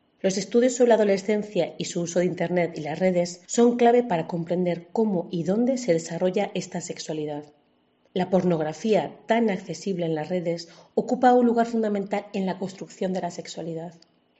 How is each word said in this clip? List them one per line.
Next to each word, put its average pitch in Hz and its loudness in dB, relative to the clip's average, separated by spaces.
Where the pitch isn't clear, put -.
Los 190 0
estudios 247 2
sobre 240 4
la 220 8
adolescencia 208 0
y 165 -8
su - -6
uso 170 -2
de 180 2
Internet 175 0
y 160 -8
las 151 -6
redes 175 0
son 240 4
clave 240 6
para 175 -2
comprender 170 -2
cómo 208 0
y 170 -4
dónde 233 2
se 175 0
desarrolla 180 -2
esta 175 -6
sexualidad. 151 -8
La 185 -2
pornografía, 175 0
tan 226 2
accesible 180 -4
en 160 -2
las 156 -4
redes, 170 -4
ocupa 247 4
un 247 6
lugar 233 2
fundamental 208 -2
en 190 -2
la 185 -2
construcción 185 -6
de 185 -4
la 175 -4
sexualidad. 165 -10